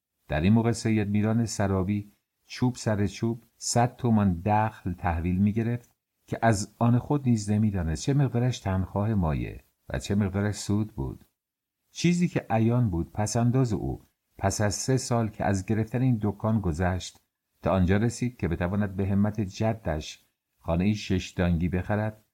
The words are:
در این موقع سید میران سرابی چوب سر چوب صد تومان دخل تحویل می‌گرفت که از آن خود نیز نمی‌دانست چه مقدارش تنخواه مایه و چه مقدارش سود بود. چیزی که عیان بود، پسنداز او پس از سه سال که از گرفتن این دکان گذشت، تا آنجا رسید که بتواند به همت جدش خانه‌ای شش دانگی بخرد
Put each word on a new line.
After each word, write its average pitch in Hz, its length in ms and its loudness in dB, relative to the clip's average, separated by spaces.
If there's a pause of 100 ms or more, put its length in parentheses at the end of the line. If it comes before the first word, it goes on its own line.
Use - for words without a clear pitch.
(280)
در 71 120 -2
این 95 120 4
موقع 117 200 4
سید 110 360 0
میران 110 380 0
سرابی 98 680 -2 (340)
چوب 123 300 -2
سر 104 300 -2
چوب 117 360 -4 (140)
صد - 400 0
تومان 104 440 2
دخل 107 520 0
تحویل 87 460 -2
می‌گرفت 110 520 0 (360)
که - 160 -6
از 107 360 2
آن 120 200 4
خود 135 300 0
نیز 107 220 0
نمی‌دانست 98 520 0
چه 139 120 0
مقدارش 123 440 0
تنخواه 98 560 -2
مایه 65 500 -2 (240)
و - 100 -6
چه 101 160 -4
مقدارش 101 400 0
سود 107 400 -2
بود. - 300 -8 (680)
چیزی 175 380 2
که - 220 -2
عیان 113 400 2
بود، 85 220 -2
پسنداز 117 600 2
او 67 300 -4 (360)
پس 98 220 0
از 104 140 0
سه - 220 0
سال 117 320 0
که - 160 -8
از 98 220 0
گرفتن 113 360 -2
این 127 200 2
دکان 110 380 0
گذشت، 90 580 -2 (440)
تا - 80 0
آنجا 92 260 4
رسید 120 400 -2
که 95 120 -4
بتواند 95 480 -2
به 95 100 0
همت 101 340 0
جدش 98 840 -4 (380)
خانه‌ای 90 320 2
شش 95 360 -2
دانگی 87 380 0
بخرد 107 640 -2